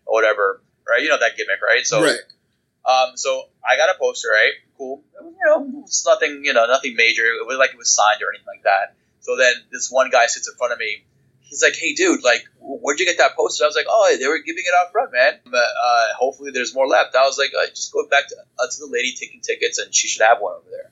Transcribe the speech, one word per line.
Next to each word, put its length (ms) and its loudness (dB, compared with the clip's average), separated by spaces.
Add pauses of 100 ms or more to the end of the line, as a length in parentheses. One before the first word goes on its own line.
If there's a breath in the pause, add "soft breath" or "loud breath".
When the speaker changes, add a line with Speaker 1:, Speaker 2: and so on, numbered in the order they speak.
Speaker 1:
or 80 -6
whatever, 480 0 (260)
right? 160 0
You 60 -4
know 100 2
that 180 -2
gimmick, 260 -6
right? 240 2
So, 160 0
Speaker 2:
Right. 180 0 (640)
Speaker 1:
um, 320 0
so 320 -6 (200)
I 80 4
got 120 2
a 100 -2
poster, 300 -4
right? 240 2 (240)
Cool. 260 -14 (180)
You 140 -20 (120)
know, 380 0
it's 220 -4
nothing, 380 0
you 80 0
know, 140 4
nothing 280 0
major. 300 2
It 220 -2
was 120 -6
like 120 2
it 80 -18
was 140 -2
signed 300 2
or 80 -4
anything 160 -14
like 180 -18
that. 300 0 (260)
So 160 -6
then 180 4 (180)
this 180 -8
one 200 0
guy 160 4
sits 220 -6
in 80 -18
front 180 -4
of 40 -6
me. 240 -10 (380)
He's 220 -8
like, 140 4
"Hey, 180 -4
dude, 280 0
like, 220 0 (160)
w-, 180 -12
where'd 220 -4
you 60 0
get 120 0
that 180 4
poster?" 280 0
I 20 4
was 80 -4
like, 140 -2
"Oh, 320 4
they 80 -2
were 100 0
giving 280 -8
it 120 2
out 140 0
front, 200 -2
man. 280 2 (120)
Uh, 40 -2
uh, 580 2
hopefully 380 -4
there's 220 -4
more 120 2
left." 300 2
I 80 6
was 140 0
like, 200 -2
uh, 100 0
"Just 220 -12
go 160 -4
back 220 0
to, 80 -16 (220)
uh, 120 -2
to 100 -10
the 60 -14
lady 320 -4
taking 220 -16
tickets, 380 -4
and 160 -8
she 140 0
should 140 -4
have 180 6
one 140 -6
over 160 -20
there." 220 -16